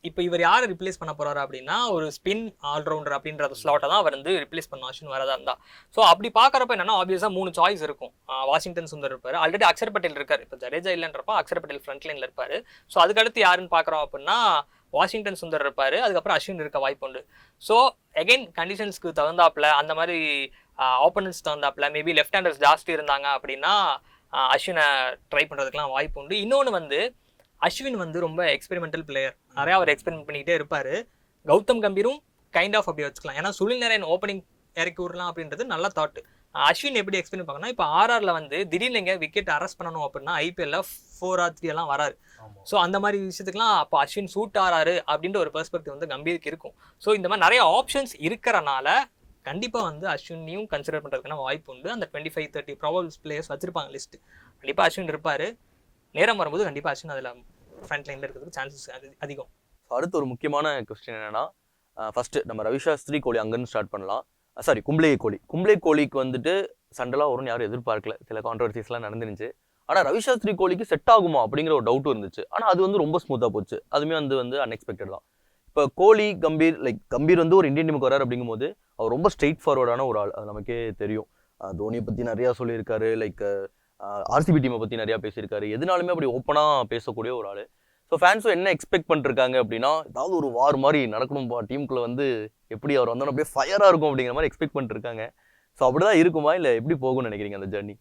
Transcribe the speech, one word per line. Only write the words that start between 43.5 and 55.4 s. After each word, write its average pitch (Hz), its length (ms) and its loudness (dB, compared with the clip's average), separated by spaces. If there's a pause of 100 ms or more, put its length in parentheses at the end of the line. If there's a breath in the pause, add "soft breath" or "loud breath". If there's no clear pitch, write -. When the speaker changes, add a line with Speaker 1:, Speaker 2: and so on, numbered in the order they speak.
Speaker 1:
அப்ப 147 260 2
அஸ்வின் 196 220 -4
சூட் 202 340 -6
ஆறாரு 170 480 2
அப்படின்ற 165 300 -2
ஒரு 151 160 0
பெர்ஸ்பெக்டிவ் 156 440 -8
வந்து 165 80 -8
கம்பீருக்கு 151 400 -6
இருக்கும். 156 280 -10 (240 soft breath)
So, 214 160 2
இந்த 185 140 0
மாதிரி 180 200 4
நிறைய 220 360 6
ஆப்ஷன்ஸ் - 380 -6
இருக்கறனால, 156 720 0 (480)
கண்டிப்பா 220 400 -6
வந்து 165 260 -6
அஸ்வினையும் 165 600 -8
கன்சிடர் 147 320 -6
பண்றதுக்கான 139 340 -8
வாய்ப்பு 139 380 -8
உண்டு. 147 180 -10
அந்த 233 220 -8
ட்வென்டி 156 220 -10
ஃபைவ், 156 160 -8
தர்ட்டி 143 300 -12
ப்ராபபிள் 170 260 -2 (160)
பிளேயர்ஸ் 156 260 -10
வச்சிருப்பாங்க 147 460 -8
லிஸ்ட். - 240 -16 (400 soft breath)
கண்டிப்பா 170 280 2
அஸ்வின் 151 480 -2
இருப்பாரு. 190 220 -6 (560)